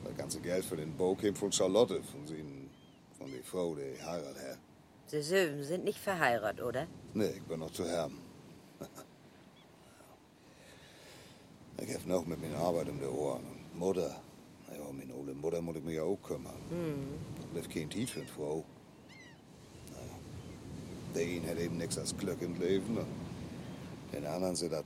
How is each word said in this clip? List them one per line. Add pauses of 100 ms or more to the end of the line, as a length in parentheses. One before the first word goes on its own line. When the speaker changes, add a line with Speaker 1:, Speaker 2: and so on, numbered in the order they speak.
Speaker 1:
Das
ganze
Geld
für
den
Bau
käme
von
Charlotte,
von
seinen, (480)
von
der
Frau,
die
Heirat
her. (480)
Speaker 2:
Sie
Söwen
sind
nicht
verheiratet,
oder? (260)
Speaker 1:
Nee,
ich
bin
noch
zu
Herben. (600)
<laughs> (3000)
Ich
hab
noch
mit
meiner
Arbeit
um
die
Ohren.
Und
Mutter, (460)
na
ja,
meine
olle
Mutter
muss
ich
mich
ja
auch
kümmern. (100)
Speaker 2:
Hm. (320)
Speaker 1:
Da
bleibt
kein
Tiet
für
eine
Frau. (1200)
Na
ja. (960)
Der
einen
hat
eben
nix
als
Glück
im
Leben
und (1040)
den
anderen
sind
das